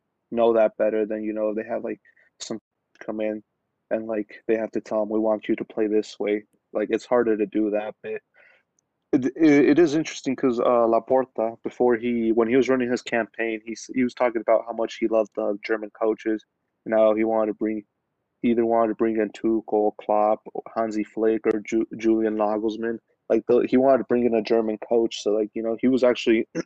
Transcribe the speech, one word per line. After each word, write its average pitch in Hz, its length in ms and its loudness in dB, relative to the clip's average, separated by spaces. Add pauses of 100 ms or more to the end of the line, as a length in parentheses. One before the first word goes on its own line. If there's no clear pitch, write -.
(320)
know 117 220 2
that 107 240 2
better 107 280 0
than, 107 180 -6
you 107 100 -4
know, 107 200 -2
they 113 100 -6
have, 113 200 -8
like, 110 180 -10 (380)
some 113 200 -10 (400)
come 107 220 -10
in 107 220 -4 (480)
and, 113 160 -4
like, 107 400 -8
they 113 100 2
have 110 140 -4
to 107 100 -4
tell 110 200 -4
'em, 107 80 -4
"We 107 100 0
want 110 300 -2
you 110 80 0
to 110 80 -8
play 110 220 -2
this 104 320 -2
way." 104 260 -2 (300)
Like, 107 160 -2
it's 110 140 -2
harder 117 320 2
to 104 100 0
do 104 240 -2
that, 104 320 -4
but 110 100 -8 (1000)
it, 131 120 2 (120)
it, 147 340 6
it 147 80 4
is 151 160 4
interesting 147 420 -4
'cause, 120 220 0
uh, 120 280 2
Laporta, 113 760 0
before 123 340 2
he, 117 360 -2
when 113 160 2
he 127 80 2
was 123 120 2
running 127 220 0
his 120 120 -2
campaign, 113 640 -4
he 113 80 -10
s-, - 220 -16
he 127 80 0
was 120 120 -2
talking 117 260 0
about 113 260 2
how 113 60 -10
much 113 260 -6
he 110 80 0
loved 110 280 0
the 107 300 -4
German 107 260 -4 (100)
coaches, 110 440 -2 (400)
and 113 100 -4
how 110 200 6
he 110 100 0
wanted 110 280 0
to - 20 -6
bring, 110 280 -4 (580)
he 120 100 2
either 117 140 2
wanted 117 240 2
to 104 60 -2
bring 113 220 0
in 104 140 0
Tuchel, 107 720 0
Klopp, 107 400 2 (340)
Hansi 110 300 -4
Flick, 110 420 -2
or 110 140 0
Ju-, 113 260 -2 (100)
Julian 110 400 2
Nagelsmann. 110 600 -2 (300)
Like, 113 180 2
the, 120 220 4
he 123 80 2
wanted 131 220 4
to 110 60 -6
bring 120 200 0
in 113 100 2
a 107 80 2
German 110 340 0 (120)
coach, 117 340 0
so, 104 80 0
like, 107 240 -2
you 113 80 -6
know, 113 180 -4
he 123 80 2
was 127 140 2
actually 117 440 2 (180)